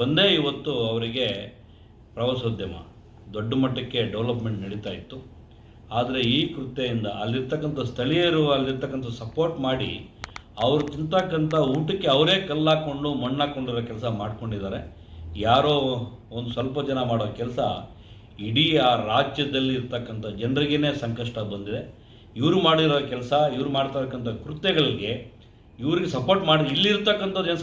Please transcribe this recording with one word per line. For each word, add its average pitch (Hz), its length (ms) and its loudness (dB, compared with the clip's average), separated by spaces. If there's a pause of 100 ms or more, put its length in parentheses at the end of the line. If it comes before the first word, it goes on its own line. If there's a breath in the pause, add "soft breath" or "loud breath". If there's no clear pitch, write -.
ಬಂದೇ 156 260 4 (140)
ಇವತ್ತು 139 320 -2 (180)
ಅವರಿಗೆ 117 380 -2 (840 loud breath)
ಪ್ರವಾಸೋದ್ಯಮ 117 600 -2 (600)
ದೊಡ್ಡ 107 160 -4 (120)
ಮಟ್ಟಕ್ಕೆ 127 380 -2 (120)
ಡೆವಲಪ್ಮೆಂಟ್ 113 520 -2
ನಡೀತಾ 104 260 -8
ಇತ್ತು. 92 260 -12 (840 loud breath)
ಆದರೆ 127 220 0 (140)
ಈ 143 40 4 (160)
ಕೃತ್ಯದಿಂದ 123 540 -4 (140)
ಅಲ್ಲಿರ್ತಕ್ಕಂಥ 135 580 -2 (120)
ಸ್ಥಳೀಯರು, 160 520 2 (120)
ಅಲ್ಲಿರ್ತಕ್ಕಂಥ 131 500 -2 (160)
ಸಪೋರ್ಟ್ 156 440 -2
ಮಾಡಿ, 107 240 0 (720 loud breath)
ಅವ್ರು 147 280 4
ತಿಂತಕ್ಕಂಥ 156 600 0 (200)
ಊಟಕ್ಕೆ 165 420 0
ಅವರೇ 170 200 6 (140)
ಕಲ್ಲಾಕೊಂಡು 156 600 2 (120)
ಮಣ್ಣಾಕೊಂಡಿರೋ 131 680 -2
ಕೆಲಸ 107 140 -8 (160)
ಮಾಡ್ಕೊಂಡಿದ್ದಾರೆ. 107 600 -6 (640 loud breath)
ಯಾರೋ 139 280 6 (580)
ಒಂದು 117 180 -6
ಸ್ವಲ್ಪ 131 280 -4 (120)
ಜನ 131 80 0 (120)
ಮಾಡೋ 110 160 2 (140)
ಕೆಲಸ 120 180 -6 (880 loud breath)
ಇಡೀ 131 160 4 (120)
ಆ 127 140 6 (180)
ರಾಜ್ಯದಲ್ಲಿ 131 680 0
ಇರ್ತಕ್ಕಂಥ 117 480 -6 (140)
ಜನರಿಗೇನೆ 143 500 2 (120)
ಸಂಕಷ್ಟ 113 360 -4 (140)
ಬಂದಿದೆ. 101 280 -6 (560 loud breath)
ಇವ್ರು 156 300 4
ಮಾಡಿರೋ 160 300 6 (120)
ಕೆಲಸ, 123 240 -6 (240)
ಇವ್ರು 139 140 -2
ಮಾಡ್ತಕ್ಕಂಥ 131 580 -2 (160)
ಕೃತ್ಯಗಳಿಗೆ 139 680 0 (640 loud breath)
ಇವ್ರಿಗೆ 165 360 0
ಸಪೋರ್ಟ್ 185 340 2
ಮಾಡಿ, 156 160 6 (100)
ಇಲ್ಲಿರ್ತಕ್ಕಂಥದ್ದು 196 800 2
ಏನು 160 100 -2